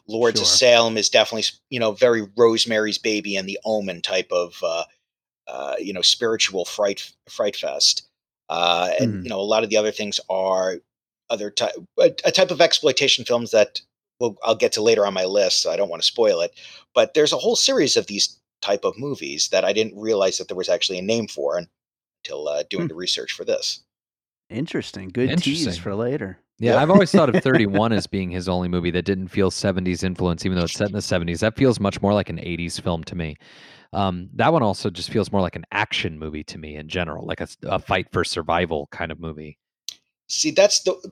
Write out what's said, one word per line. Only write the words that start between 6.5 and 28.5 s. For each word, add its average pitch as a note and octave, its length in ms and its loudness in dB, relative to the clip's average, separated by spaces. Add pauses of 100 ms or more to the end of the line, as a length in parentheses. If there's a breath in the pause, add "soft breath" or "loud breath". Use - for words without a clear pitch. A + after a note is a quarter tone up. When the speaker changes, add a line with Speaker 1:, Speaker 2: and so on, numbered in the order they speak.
Speaker 1:
fright, - 480 -4 (160)
fright - 280 -4
fest. - 520 -2 (400)
Uh, F2 500 0
and, A#2 160 -2
Speaker 2:
Mm-hmm. F#2 100 -8
Speaker 1:
you - 40 -10
know, G2 120 -4
a - 20 -4
lot G#2+ 220 0
of G2+ 60 -4
the A2 60 2
other G#2+ 160 2
things G#2 260 -6 (120)
are F#2+ 460 0 (540)
other G#2 200 -4
ty-, A2+ 220 -2 (280)
a, F3 140 6 (100)
a F3+ 80 4
type F#3 180 4
of D#3 120 0
exploitation C#3 640 2
films A#2 240 0
that G#2+ 300 4 (400)
we'll, A#2 220 -2
I'll A2+ 120 2
get A#2+ 180 2
to A2 100 -2
later G#2+ 240 4
on G2+ 80 0
my F#2 100 0
list, F#2+ 360 2
so E2 100 -2
I E2+ 60 -2
don't G2 140 0
wanna E2 120 -8
spoil G#2 380 2
it. - 180 -4 (360 loud breath)
But A2+ 200 4
there's D3+ 180 4
a C#3+ 60 0
whole G#3 180 0
series G3+ 400 2
of G#2 100 2
these - 320 -4 (240)
type G2+ 220 0
of F#2+ 140 -2
movies F#2 500 -6
that F#2 160 2
I G2 100 2
didn't G#2+ 260 -2
realize G2+ 380 0
that F#2 100 -10
there F#2 80 -10
was F#2 140 -4
actually F2+ 280 0
a F#2 40 -6
name A2 240 -2
for D2 320 -4
until, - 920 -12
uh, D2 220 -2
doing F2+ 140 -4
Speaker 2:
Hmm. D#2+ 40 -4
Speaker 1:
the D#2 60 -10
research - 380 -6
for - 120 -12
this. - 360 -4 (680)
Speaker 2:
Interesting. G#2+ 580 -8
Good A#2+ 200 -2 (100)
tease C#4+ 220 0
Speaker 3:
Interesting. F2 220 -4
Speaker 2:
for - 120 -6
later. A#2 440 -6 (200)
Speaker 3:
Yeah, A#2 140 2
Speaker 1:
Yep. C3 100 4
Speaker 3:
I've D#3 80 4
always F#3+ 200 8
thought D#3 240 6
of F#3 80 2
Speaker 2:
<laughs> - 0 -
Speaker 3:
thirty-one A2 500 2
as F#2+ 140 0
being F#2 240 -4
his F2+ 180 -6
only F2+ 200 0